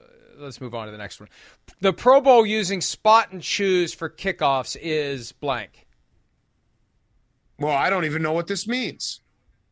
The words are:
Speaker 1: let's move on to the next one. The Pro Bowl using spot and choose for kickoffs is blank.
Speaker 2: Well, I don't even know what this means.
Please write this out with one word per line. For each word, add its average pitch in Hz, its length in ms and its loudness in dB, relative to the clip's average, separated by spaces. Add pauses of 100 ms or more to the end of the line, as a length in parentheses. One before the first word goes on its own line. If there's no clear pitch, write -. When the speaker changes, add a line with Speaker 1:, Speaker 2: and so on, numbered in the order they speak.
(380)
Speaker 1:
let's 143 240 -14
move 120 120 -10
on 113 120 -6
to 107 80 -10
the 107 40 -14
next 104 220 -12
one. 107 80 -20 (540)
The 190 100 2
Pro 262 300 6
Bowl 247 240 6
using 202 340 -2
spot 214 540 4
and 175 80 -10
choose 185 520 0
for 165 160 -8
kickoffs 139 720 -2
is 143 520 -4
blank. 123 520 -6 (1700)
Speaker 2:
Well, 147 160 0
I 151 140 2
don't 185 160 0
even 156 160 -2
know 156 120 0
what 170 140 -2
this 196 200 -6
means. 240 520 -6 (520)